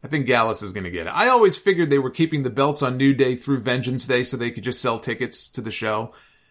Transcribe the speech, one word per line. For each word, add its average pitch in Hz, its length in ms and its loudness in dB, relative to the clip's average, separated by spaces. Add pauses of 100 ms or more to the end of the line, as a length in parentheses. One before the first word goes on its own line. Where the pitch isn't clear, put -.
I - 40 -14
think 143 200 -2
Gallus 113 340 2
is 98 120 -8
gonna 95 180 -8
get 85 160 -8
it. - 60 -8
I 220 160 2
always 226 280 6
figured 175 320 2
they 143 80 4
were 131 140 0
keeping 156 320 0
the 123 80 -2
belts 143 320 0
on 127 140 -2
New 139 180 4
Day 127 200 2
through 131 260 -2
Vengeance 123 440 -2
Day 127 180 2
so 127 140 -2
they 120 140 -4
could 107 120 -12
just 123 180 0
sell 113 180 0
tickets 117 500 -4
to - 120 -6
the 110 100 -8
show. 110 420 -4 (380)